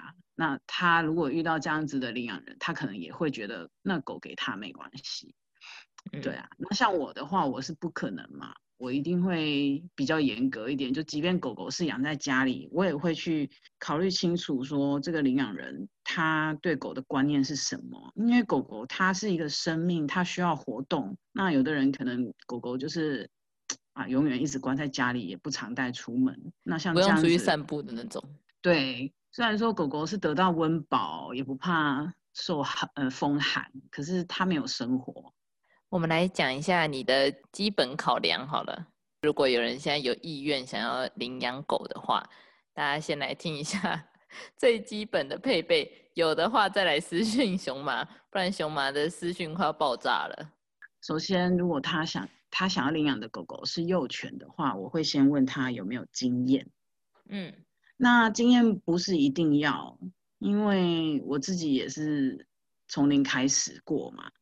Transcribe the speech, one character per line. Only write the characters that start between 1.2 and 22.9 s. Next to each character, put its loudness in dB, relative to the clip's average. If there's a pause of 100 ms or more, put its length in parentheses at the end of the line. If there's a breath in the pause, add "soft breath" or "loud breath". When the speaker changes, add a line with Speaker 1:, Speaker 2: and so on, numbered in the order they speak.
Speaker 1:
遇 0
到 0
这 -4
样 0
子 -4
的 -4
领 -6
养 -8
人， -20
他 -4
可 -6
能 -10
也 -12
会 0
觉 -6
得， -10 (140)
那 -2
狗 -8
给 -14
他 -6
没 -12
关 -18 (140)
系。 -12 (760 loud breath)
Speaker 2:
嗯。 -10
Speaker 1:
对 -6
啊， -12
那 -6
像 2
我 -4
的 -10
话， 2
我 -2
是 -8
不 -8
可 -6
能 -10
嘛， -14 (260)
我 -8
一 0
定 0
会 0 (100)
比 -2
较 4
严 2
格 -4
一 0
点， -2
就 -2
即 -4
便 2
狗 -4
狗 -8
是 -2
养 -2
在 0
家 2
里， -2
我 2
也 2
会 0
去 -2 (300 soft breath)
考 -2
虑 2
清 2
楚 -2
说 0
这 -4
个 0
领 4
养 0
人 -10 (160)
他 0
对 2
狗 -6
的 -4
观 2
念 4
是 -2
什 -4 (140)
么， -18
因 4
为 8
狗 0
狗 -8
它 2
是 -2
一 2
个 -2
生 -2
命， 2
它 0
需 -2
要 4
活 -8
动。 -4 (160)
那 0
有 6
的 2
人 4
可 -6
能 -2 (140)
狗 -6
狗 -4
就 -4
是， -2 (640)